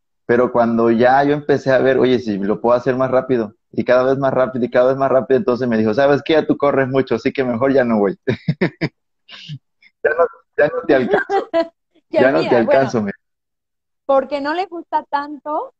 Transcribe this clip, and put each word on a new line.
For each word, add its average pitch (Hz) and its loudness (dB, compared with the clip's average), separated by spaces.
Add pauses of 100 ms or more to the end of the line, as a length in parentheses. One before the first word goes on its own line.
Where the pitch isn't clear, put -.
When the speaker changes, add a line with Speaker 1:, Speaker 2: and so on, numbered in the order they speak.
(260)
Speaker 1:
pero 120 2
cuando 117 2
ya 123 4
yo 143 2
empecé 143 -2
a 127 4
ver, 131 2
"Oye, 123 2
si 104 -4
lo 98 -4
puedo 120 2
hacer 123 0
más 127 -2
rápido", 123 -2 (180)
y 113 -4
cada 127 2
vez 131 0
más 135 -2
rápido, 127 -2
y 120 -2
cada 127 2
vez 135 -2
más 135 -2
rápido, 131 2
entonces 123 -2
me 117 0
dijo, 110 0
"¿Sabes 139 2
qué? 160 0
Ya 151 2
tú 147 0
corres 135 0
mucho, 131 -2
así 120 -4
que 135 -2
mejor 127 -2
ya 139 4
no 117 0
voy". 98 0 (100)
<laughs> - -4 (1080)
"Ya - 2
no, 170 2 (320)
ya 143 2
no - -4
te 147 4
alcanzo". 392 -2
Speaker 2:
<laughs> 330 -2 (360)
Qué 330 -2
Speaker 1:
"Ya 131 4
no 156 0
te - -
Speaker 2:
amiga, 123 2
bueno, 131 2
Speaker 1:
alcanzo", 113 -4
me 101 -6 (920)
Speaker 2:
porque 269 -2
no 285 -4
le 359 -4
gusta 330 -8
tanto 294 -8